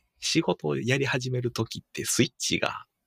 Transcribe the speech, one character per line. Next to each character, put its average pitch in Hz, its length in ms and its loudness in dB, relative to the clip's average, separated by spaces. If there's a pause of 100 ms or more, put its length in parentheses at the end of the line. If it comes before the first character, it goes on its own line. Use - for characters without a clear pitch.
(200)
仕 - 220 2
事 180 280 0
を 143 80 0
や 131 200 2
り 139 80 2
始 127 240 -2
め 127 120 -2
る 120 100 -2
時 - 280 -4
っ - 20 -16 (100)
て - 140 -6
ス - 180 2
イ - 40 4
ッ - 100 -8
チ - 220 0
が - 260 -2 (220)